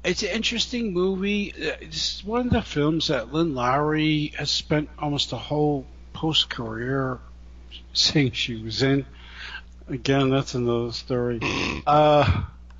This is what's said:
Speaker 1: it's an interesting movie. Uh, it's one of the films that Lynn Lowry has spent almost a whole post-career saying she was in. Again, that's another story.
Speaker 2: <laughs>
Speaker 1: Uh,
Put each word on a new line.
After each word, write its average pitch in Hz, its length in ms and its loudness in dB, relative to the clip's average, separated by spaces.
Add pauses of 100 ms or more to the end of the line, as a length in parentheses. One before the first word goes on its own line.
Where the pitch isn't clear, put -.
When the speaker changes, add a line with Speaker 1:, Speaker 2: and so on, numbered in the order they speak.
Speaker 1:
it's 175 200 0
an 208 80 -2
interesting 226 640 -2
movie. 190 580 0
Uh, - 300 -4
it's 160 420 -6
one 233 220 0
of 247 80 2
the 233 80 2
films 151 460 0
that 127 260 -2
Lynn 160 200 2
Lowry 151 840 2
has 147 120 -4
spent - 380 0 (100)
almost 147 360 -2
a - 20 -4
whole 147 480 0 (300)
post-career 131 1040 -2 (760)
saying 139 400 4
she - 300 -4
was 110 200 -2
in. 135 220 4 (840)
Again, 135 420 2
that's 135 240 2
another 120 380 0
story. 120 500 -2
Speaker 2:
<laughs> - 440 -2
Speaker 1:
Uh, 147 580 6 (360)